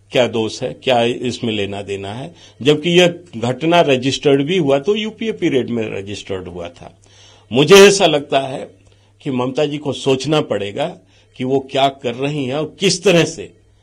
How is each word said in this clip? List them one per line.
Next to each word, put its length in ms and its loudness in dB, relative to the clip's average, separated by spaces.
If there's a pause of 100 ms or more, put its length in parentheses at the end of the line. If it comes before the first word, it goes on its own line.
(120)
क्या 160 4
दोष 340 -4
है, 120 -6
क्या 280 2
इसमें 500 -2
लेना 300 -4
देना 320 -8
है, 180 -12 (280)
जबकि 300 2
यह 240 4 (240)
घटना 440 0
रजिस्टर्ड 600 2
भी 160 -2
हुआ 200 2
तो 180 0
यूपीए 360 -6
पीरियड 380 -2
में 200 -4
रजिस्टर्ड 580 -10
हुआ 220 -12
था। 260 -20 (540)
मुझे 260 6
ऐसा 300 8
लगता 340 0
है 180 -8 (640)
कि 100 -8
ममता 360 -2
जी 120 -6
को 140 -6
सोचना 500 0
पड़ेगा 440 -4 (500)
कि 80 -6
वो 140 0 (120)
क्या 240 2
कर 200 -6
रही 300 -4
हैं 100 -4
और 260 -6
किस 240 0
तरह 200 4
से 260 -10 (320)